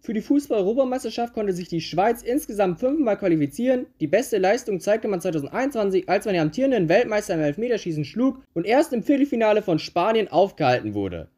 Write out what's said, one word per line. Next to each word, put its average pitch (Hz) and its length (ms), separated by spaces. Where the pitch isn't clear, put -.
Für 226 120
die 214 80
Fußball-Europameisterschaft 240 1120
konnte 208 200
sich 175 140
die 165 140
Schweiz 214 420
insgesamt 208 560
fünfmal 254 380
qualifizieren. 202 680
Die 156 80
beste 220 320
Leistung 190 400
zeigte 220 280
man 190 140
zweitausendeinundzwanzig, 190 880
als 196 180
man 214 80
den 175 100
amtierenden 214 460
Weltmeister 214 460
im 156 60
Elfmeterschießen 160 640
schlug 262 360
und 170 120
erst 269 280
im 233 100
Viertelfinale 233 580
von 175 160
Spanien 208 520
aufgehalten 127 680
wurde. 90 320